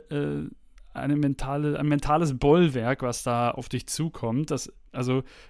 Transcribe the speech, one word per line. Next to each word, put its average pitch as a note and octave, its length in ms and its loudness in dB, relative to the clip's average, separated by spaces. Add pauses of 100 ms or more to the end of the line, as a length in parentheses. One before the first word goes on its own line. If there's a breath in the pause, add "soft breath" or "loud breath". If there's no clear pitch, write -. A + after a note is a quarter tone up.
äh, D3 400 -4 (480)
eine C#3 200 0
mentale, C#3+ 640 0
ein C#3+ 80 -2
mentales D3 520 2
Bollwerk, C#3 640 4
was B2 180 -4
da A#2+ 300 0
auf - 180 -8
dich B2 160 -4
zukommt. D3+ 640 -2
Das, - 240 -4 (180)
also, B2+ 300 0 (280 soft breath)